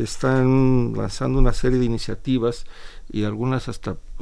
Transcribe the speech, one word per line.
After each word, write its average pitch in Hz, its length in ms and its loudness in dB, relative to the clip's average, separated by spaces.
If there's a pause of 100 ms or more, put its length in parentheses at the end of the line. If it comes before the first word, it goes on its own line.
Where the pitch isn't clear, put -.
están 131 920 2
lanzando 127 440 -2
una 123 140 8
serie 127 260 2
de 123 60 2
iniciativas 117 800 -2 (460)
y 104 120 -2
algunas 120 440 -2
hasta, 101 300 -6 (240)